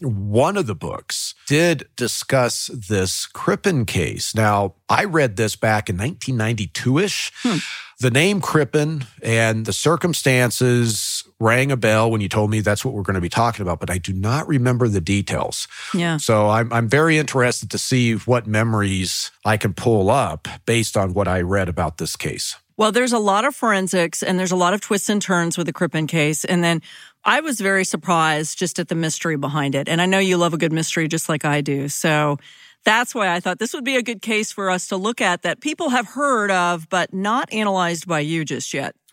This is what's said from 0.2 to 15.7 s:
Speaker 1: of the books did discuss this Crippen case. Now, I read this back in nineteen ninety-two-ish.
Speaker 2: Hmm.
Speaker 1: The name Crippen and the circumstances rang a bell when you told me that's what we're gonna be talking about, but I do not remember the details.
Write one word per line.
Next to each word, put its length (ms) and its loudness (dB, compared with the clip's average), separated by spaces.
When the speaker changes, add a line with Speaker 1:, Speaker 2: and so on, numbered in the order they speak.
Speaker 1:
of 100 0
the 80 -4
books 600 -8
did 500 2
discuss 720 0
this 600 -2
Crippen 600 0
case. 480 -4
Now, 400 2
I 160 4
read 320 0
this 200 0
back 320 0
in 80 -4
nineteen 400 -4
ninety-two-ish. 960 -2
Speaker 2:
Hmm. 140 2
Speaker 1:
The 100 2
name 300 2
Crippen 640 0
and 420 2
the 80 -4
circumstances 1500 2
rang 320 4
a 60 2
bell 340 4
when 100 0
you 80 -2
told 220 2
me 100 0
that's 240 0
what 80 -4
we're 100 -4
gonna 180 -2
be 80 -2
talking 340 0
about, 180 -4
but 80 -6
I 100 -2
do 140 -6
not 360 -2
remember 400 2
the 120 0
details. 680 -2